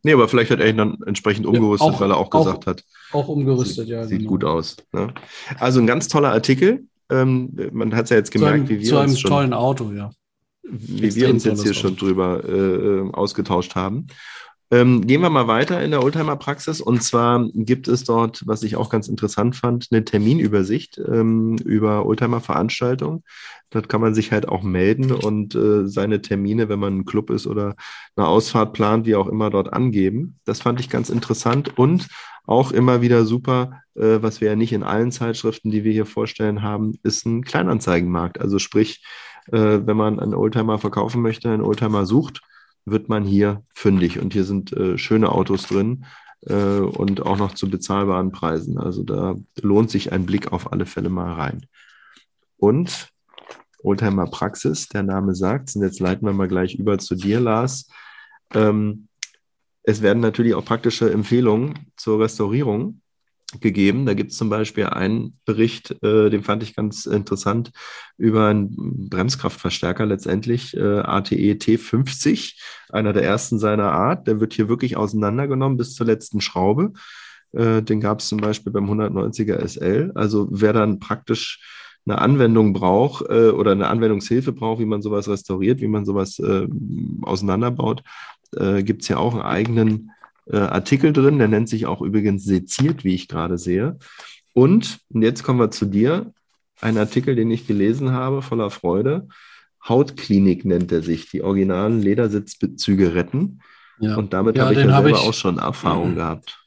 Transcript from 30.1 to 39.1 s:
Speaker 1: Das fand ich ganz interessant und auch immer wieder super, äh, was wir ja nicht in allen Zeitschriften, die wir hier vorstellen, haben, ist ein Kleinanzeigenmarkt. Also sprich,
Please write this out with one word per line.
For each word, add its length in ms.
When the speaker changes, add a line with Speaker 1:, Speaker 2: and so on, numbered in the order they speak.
Speaker 1:
Das 160
fand 220
ich 80
ganz 200
interessant 680
und 320
auch 280
immer 280
wieder 220
super, 580
äh, 260
was 200
wir 80
ja 80
nicht 160
in 100
allen 300
Zeitschriften, 580
die 140
wir 80
hier 120
vorstellen, 560
haben, 320
ist 220
ein 180
Kleinanzeigenmarkt. 960
Also 180
sprich, 420